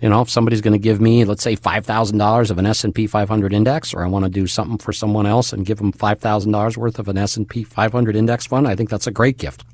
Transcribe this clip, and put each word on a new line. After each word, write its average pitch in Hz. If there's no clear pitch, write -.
you 110
know, 107
if 120
somebody's 113
gonna 107
give 107
me, 117
let's 104
say, 113
five -
thousand 110
dollars 107
of 90
an 95
S 107
and 104
P 110
five 104
hundred 101
index, 127
or 87
I 90
wanna 95
do 95
something 113
for -
someone 104
else 120
and 98
give 104
them 104
five 104
thousand 107
dollars 107
worth 117
of 101
an 95
S 101
and 107
P 117
five 107
hundred 113
index 113
fund, 135
I 101
think 104
that's 107
a 113
great 127
gift. -